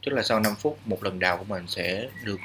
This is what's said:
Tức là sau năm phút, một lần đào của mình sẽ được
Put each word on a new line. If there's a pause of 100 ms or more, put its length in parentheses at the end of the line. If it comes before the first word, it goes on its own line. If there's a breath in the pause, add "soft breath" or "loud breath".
Tức
là
sau
năm
phút,
một
lần
đào
của
mình
sẽ (160)
được